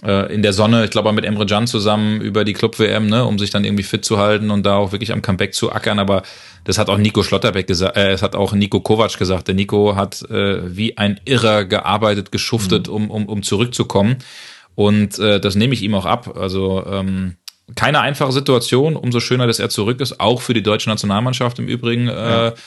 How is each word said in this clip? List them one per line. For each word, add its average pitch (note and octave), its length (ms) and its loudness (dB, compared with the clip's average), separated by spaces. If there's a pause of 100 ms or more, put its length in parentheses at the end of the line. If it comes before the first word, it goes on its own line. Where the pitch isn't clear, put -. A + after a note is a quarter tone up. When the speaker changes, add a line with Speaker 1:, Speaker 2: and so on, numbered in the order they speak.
Speaker 1:
äh, G2 260 0
in G#2 120 0
der G#2 100 4
Sonne, A2 320 4
ich G2+ 60 -4
glaube, G#2+ 220 2
mit G#2+ 120 0
Emre G#2 220 -2
Can G#2+ 180 0
zusammen G#2+ 560 0
über G#2 240 0
die G#2 80 -2
Club-W - 320 0
M, G#2+ 220 0
ne, A#2 180 2
um G#2+ 140 -2
sich G2+ 100 -2
dann G2+ 160 0
irgendwie G2+ 160 0
fit G2+ 240 -4
zu G#2+ 140 0
halten G#2 320 2
und G2+ 160 0
da G2+ 80 4
auch G2+ 160 0
wirklich G2+ 200 -6
am G2 120 -2
Comeback G2 320 -2
zu - 160 -2
ackern. G#2+ 260 -2
Aber G2 240 2 (440)
das F#2 120 0
hat G#2 120 0
auch G2+ 100 2
Nico G#2 240 2
Schlotterbeck F#2+ 420 0
gesa-, F#2 300 -2
äh, G2 160 4
es F2+ 100 0
hat - 140 -2
auch G2 180 0
Nico G2+ 280 2
Kovac A2 360 0
gesagt. F#2+ 300 -2
Der F#2+ 80 0
Nico G2+ 400 2
hat, G2+ 340 -4
äh, F#2+ 480 -4
wie A2 220 -4
ein G#2 260 0
Irrer A2 400 2
gearbeitet, G2+ 640 0
geschuftet, G#2 560 -2
Speaker 2:
Mhm. - 60 -8
Speaker 1:
um, G#2+ 160 -2
um, G#2+ 160 -4
um G#2 160 -6
zurückzukommen. A#2 760 0 (580)
Und, G#2 420 2
äh, G#2 220 2
das F#2+ 160 0
nehme A#2 180 2
ich G#2+ 80 -2
ihm G#2 140 0
auch F#2 100 -2
ab. A2+ 320 -4
Also, F#2+ 480 -2
ähm, F#2+ 520 -4 (360)
keine C#3 280 2
einfache C3+ 300 0
Situation. C#3 640 2
Umso A#2+ 240 -2
schöner, B2+ 280 0
dass A2+ 100 0
er G2+ 120 -2
zurück A#2 320 -2
ist. B2 180 -6
Auch A#2+ 240 2
für B2+ 100 -2
die A2+ 80 2
deutsche G#2 300 2
Nationalmannschaft A#2+ 640 0
im A#2 100 -6
Übrigen, A#2+ 420 -2
äh, - 40 -2
Speaker 2:
Ja. A#2 400 0 (140)